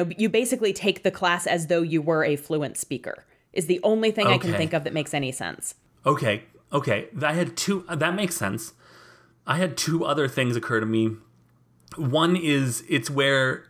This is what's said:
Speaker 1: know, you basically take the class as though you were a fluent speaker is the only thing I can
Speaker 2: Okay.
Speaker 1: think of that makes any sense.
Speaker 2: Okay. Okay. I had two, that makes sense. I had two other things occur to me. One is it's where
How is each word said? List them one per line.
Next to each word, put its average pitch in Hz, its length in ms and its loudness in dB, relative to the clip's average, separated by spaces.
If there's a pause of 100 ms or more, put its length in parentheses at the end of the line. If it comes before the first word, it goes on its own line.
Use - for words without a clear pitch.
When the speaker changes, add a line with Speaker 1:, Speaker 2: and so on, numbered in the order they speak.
Speaker 1:
know, 170 140 -2
you 220 120 2
basically 220 440 2
take - 300 -2
the 185 80 4
class 175 360 0
as 165 200 0
though 170 140 2
you 160 220 2
were 156 200 2
a 147 120 2
fluent 147 420 -4
speaker - 480 -8 (260)
is 170 140 -2
the 180 180 2
only 220 280 4
thing 214 160 2
I 190 100 6
can 175 140 -2
Speaker 2:
Okay. 202 80 0
Speaker 1:
think 160 140 -2
of 151 100 0
that - 100 -6
makes 151 200 -4
any 139 180 -2
sense. - 420 -8 (320)
Speaker 2:
Okay. 123 380 2 (280)
Okay. 135 360 0 (140)
I 151 120 0
had 170 240 -2
two, 190 320 -2
that 170 240 0
makes 196 220 -2
sense. 107 380 -6 (760)
I 139 100 0
had 175 180 -2
two 165 300 -2
other 143 220 0
things 127 280 0
occur 117 240 -2
to 110 60 -2
me. 110 300 0 (840)
One 160 380 2
is 139 520 0
it's 139 220 0
where 135 600 2